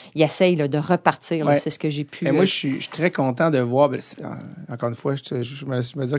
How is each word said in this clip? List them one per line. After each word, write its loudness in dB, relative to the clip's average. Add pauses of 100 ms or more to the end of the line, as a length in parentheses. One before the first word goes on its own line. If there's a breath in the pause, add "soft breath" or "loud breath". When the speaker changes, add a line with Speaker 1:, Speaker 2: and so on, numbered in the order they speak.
(140 loud breath)
Speaker 1:
ils 2
essayent, 4
là, 0
de 0
repartir, 0
là. 4
Speaker 2:
Ouais. 4
Speaker 1:
C'est -4
ce -10
que 0
j'ai -2
pu, -10
Speaker 2:
Mais 0
moi, 4
Speaker 1:
euh, 6
Speaker 2:
je 2
suis, -2
je -6
suis -12
très 0
content 2
de 2
voir, 4
ben, -4
c'est, -14
en-, -12
encore -4
une -6
fois, -2
je, -6
je, -8
je -12
me, -2
je -6
me -4
dis -2